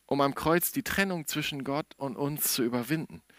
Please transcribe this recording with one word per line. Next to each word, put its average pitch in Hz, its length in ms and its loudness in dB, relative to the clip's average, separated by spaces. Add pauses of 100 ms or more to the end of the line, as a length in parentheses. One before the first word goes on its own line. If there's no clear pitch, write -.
um 139 160 2
am 139 140 2
Kreuz 170 360 2
die 139 120 -2
Trennung 185 420 0
zwischen 147 380 -4
Gott 139 240 -2 (100)
und 135 180 -4
uns 143 380 0
zu 135 100 2
überwinden 120 580 0 (180)